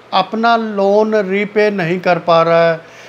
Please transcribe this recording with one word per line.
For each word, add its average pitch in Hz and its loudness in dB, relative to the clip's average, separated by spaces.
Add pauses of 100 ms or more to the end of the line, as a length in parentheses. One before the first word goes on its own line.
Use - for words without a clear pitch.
(140)
अपना 226 0
loan 214 0
repay 208 0
नहीं 185 -4
कर 175 0
पा 165 2
रहा 165 2
है, 160 -6 (280)